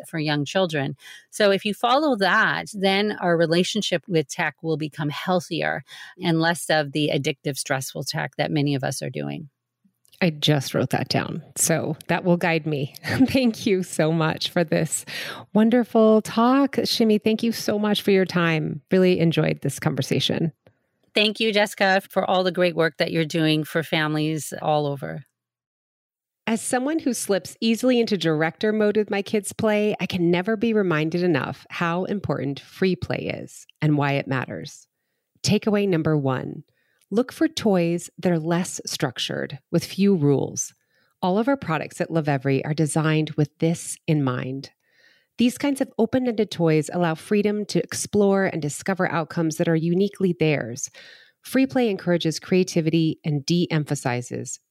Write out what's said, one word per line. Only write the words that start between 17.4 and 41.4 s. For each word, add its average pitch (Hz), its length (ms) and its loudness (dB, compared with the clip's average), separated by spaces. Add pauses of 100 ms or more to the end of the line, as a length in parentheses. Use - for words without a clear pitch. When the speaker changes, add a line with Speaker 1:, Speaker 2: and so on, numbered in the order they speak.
Speaker 2:
you 233 80 0
so 214 260 -2
much 208 240 0
for - 80 -2
your 190 160 4
time. 165 560 -2 (100)
Really 185 280 4
enjoyed 156 420 2
this - 180 -4
conversation. 139 720 -2 (600)
Speaker 1:
Thank 214 260 0
you, 226 140 0
Jessica, 196 560 2
for - 180 0
all 185 160 2
the 185 80 2
great 175 240 2
work 165 220 0
that 170 140 0
you're 165 140 0
doing 156 380 2
for 160 200 -2
families 151 760 -2
all 151 280 2
over. 143 360 -8 (1200)
Speaker 2:
As 226 140 -2
someone 277 380 -2
who 269 140 -2
slips - 460 -4
easily 233 400 2
into 214 180 2
director 165 540 0
mode 208 260 2
with 214 140 0
my 202 100 -2
kids' 202 300 -4
play, 208 480 0
I 180 60 -4
can 175 260 2
never 185 240 0
be 226 180 0
reminded 170 480 2
enough 165 480 0
how 175 360 -2
important 143 560 -4
free 190 340 0
play - 340 -6 (140)
is - 240 -20 (140)
and 151 160 4
why 139 160 2
it 139 140 -2
matters. - 600 -8 (560)
Takeaway 202 440 2
number 160 300 2
one, 135 460 -2 (480)
look 247 220 -2
for 320 160 0
toys 175 680 0
that 180 140 0
are 165 80 2
less 170 460 -2
structured, - 720 -6 (120)
with 170 120 2
few 196 320 2
rules. 143 580 0 (480)
All 185 160 0
of 226 120 0